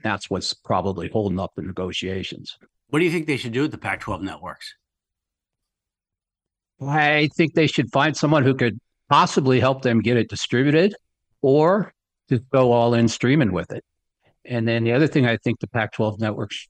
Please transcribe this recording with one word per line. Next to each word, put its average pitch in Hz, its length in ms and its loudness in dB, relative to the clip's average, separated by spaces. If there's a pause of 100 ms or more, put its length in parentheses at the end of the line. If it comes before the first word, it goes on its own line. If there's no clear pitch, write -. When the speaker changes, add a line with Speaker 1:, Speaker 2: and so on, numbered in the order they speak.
Speaker 1:
That's 101 260 -6
what's 92 220 -6
probably 92 560 -4
holding 101 320 -2
up 90 160 -8
the 92 60 -10
negotiations. 92 920 -10 (320)
Speaker 2:
What 147 100 -2
do 175 80 2
you 170 40 0
think 160 160 -4
they 143 120 -2
should 120 140 -8
do 127 100 -2
with 151 80 -2
the - 80 -12
Pac-twelve 95 440 -8
networks? - 520 -12 (2000)
Speaker 1:
I 147 560 0
think 160 180 0
they 160 120 4
should 139 240 -2
find 147 240 2
someone 151 300 2
who 135 100 4
could 120 240 -2 (320)
possibly 143 480 4
help 131 220 2
them 117 200 2
get 117 180 2
it 110 100 0
distributed, 147 640 2 (460)
or 156 540 2 (340)
just 123 220 0
go 131 220 4
all 120 200 4
in 117 160 4
streaming 123 440 2
with 87 200 -6
it. - 100 -10 (640)
And 117 240 -4
then 117 160 0
the 117 80 2
other 147 140 2
thing 139 200 2
I 117 120 2
think - 220 -4
the - 80 -10
Pac-twelve 107 520 -4
networks 110 500 -6